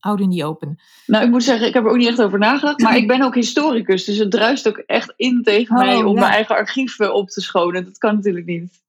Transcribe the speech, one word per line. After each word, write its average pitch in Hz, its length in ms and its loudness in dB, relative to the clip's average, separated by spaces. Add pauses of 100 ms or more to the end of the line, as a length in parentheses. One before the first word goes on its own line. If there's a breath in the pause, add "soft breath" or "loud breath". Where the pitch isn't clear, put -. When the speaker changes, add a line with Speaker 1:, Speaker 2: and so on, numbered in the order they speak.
Speaker 1:
out 208 200 -4
in 190 100 0
the 175 140 -2
open. 156 360 -8 (260 soft breath)
Speaker 2:
Nou, 214 180 0
ik 240 60 4
moet 240 140 2
zeggen, 233 220 0
ik - 80 -2
heb 240 100 2
er 220 60 2
ook 233 60 2
niet 240 120 2
echt 240 140 0
over 202 160 0
nagedacht, 277 420 0
maar 233 180 4
Speaker 1:
<laughs> - 40 2
Speaker 2:
ik 214 60 0
ben 254 140 2
ook 262 120 0
historicus, 226 720 0
dus 202 140 -4
het 214 120 0
druist 233 380 0
ook 208 80 -2
echt - 400 -4
in 247 260 0
tegen 226 340 2
Speaker 1:
Oh, 247 80 4
Speaker 2:
mij 247 180 2
om 202 120 2
Speaker 1:
ja. - 60 2
Speaker 2:
mijn 202 120 2
eigen 214 240 0
archieven 214 580 -2
op 196 140 -2
te - 120 -12
schonen. 180 440 -2
Dat 185 140 -20
kan 214 160 0
natuurlijk 190 320 -2
niet. 170 420 -10